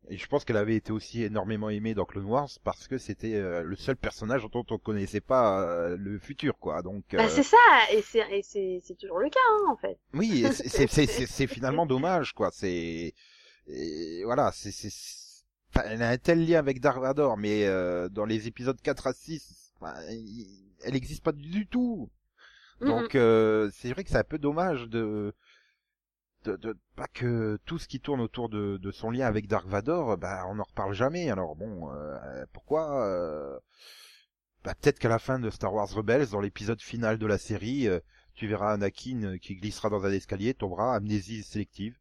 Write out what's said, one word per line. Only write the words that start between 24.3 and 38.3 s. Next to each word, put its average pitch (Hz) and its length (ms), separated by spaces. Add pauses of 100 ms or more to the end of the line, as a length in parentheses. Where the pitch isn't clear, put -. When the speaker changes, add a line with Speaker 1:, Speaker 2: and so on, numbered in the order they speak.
Speaker 1:
dommage 147 480
de, 107 480 (1080)
de, 107 120
de, 110 200 (180)
pas 123 140
que 113 560
tout 165 140
ce - 100
qui 135 100
tourne 135 220
autour 117 280
de, 104 280
de 95 160
son 110 180
lien 127 160
avec 107 220
Dark 95 180
Vador, 110 500
bah, 92 320
on 98 60
n'en 107 80
reparle 98 320
jamais. 147 340
Alors 92 280
bon, 87 360
euh, 67 600
pourquoi, 147 520
euh... 78 540 (1040)
bah, 95 180
peut-être - 200
qu'à 123 80
la 113 100
fin 131 220
de 113 100
Star 101 240
Wars 104 180
Rebels, 113 360
dans 101 120
l'épisode 101 400
final 110 380
de 110 80
la 104 120
série, 113 500
euh, 90 100 (360)